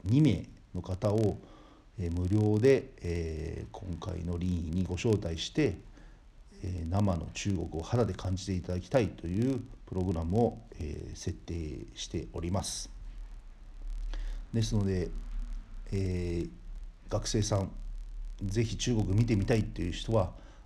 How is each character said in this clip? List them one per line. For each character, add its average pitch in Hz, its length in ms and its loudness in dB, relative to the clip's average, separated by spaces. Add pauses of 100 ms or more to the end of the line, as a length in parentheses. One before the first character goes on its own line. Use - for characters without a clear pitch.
二 117 160 6
名 147 260 4 (280)
の 87 80 -4
方 95 300 0
を、 107 260 4 (600)
え 87 100 -2
ー、 85 100 -2
無 90 100 0
料 107 300 6
で、 131 320 6 (120)
え 80 640 -4
ー、 - 60 -12
今 95 280 -8
回 85 240 -6
の 85 140 -2
臨 85 320 0
沂 82 40 -2
に 92 100 2
ご 90 100 -2
招 113 180 4
待 85 240 2
し - 140 -6
て、 139 260 2 (840)
え 90 240 -4
ー、 82 40 -4
生 98 260 4
の 82 180 -4
中 - 160 -2
国 82 240 0
を 80 80 -2
肌 120 240 4
で 92 80 -2
感 92 220 -2
じ - 100 -6
て 98 80 0
い 87 80 -2
た 90 100 -4
だ 90 80 -2
き - 80 -10
た 135 120 4
い 101 80 4
と - 180 -8
い 110 260 2
う 123 80 -2 (260)
プ 90 100 -6
ロ 92 60 0
グ 92 100 0
ラ 85 120 -2
ム 90 140 2
を、 117 200 4 (200)
え 78 340 -6
ー、 - 40 -10
設 - 160 -6
定 85 600 -8
し - 120 -10
て - 260 -6
お - 80 -6
り 87 100 -2
ま 95 120 0
す。 - 260 -6 (1700)
で 113 80 4
す 110 120 0
の 101 100 4
で、 92 260 2 (840)
え 87 540 0
ー、 - 40 -8 (600)
学 - 180 0
生 110 140 4
さ 104 140 2
ん、 95 140 2 (720)
ぜ 101 220 2
ひ - 120 -2
中 123 200 2
国 107 120 4
見 107 180 6
て 117 100 4
み 95 80 4
た 123 100 6
い 107 100 4
と - 180 -4
い 85 80 0
う - 20 -4
人 - 220 -2
は、 101 180 4 (320)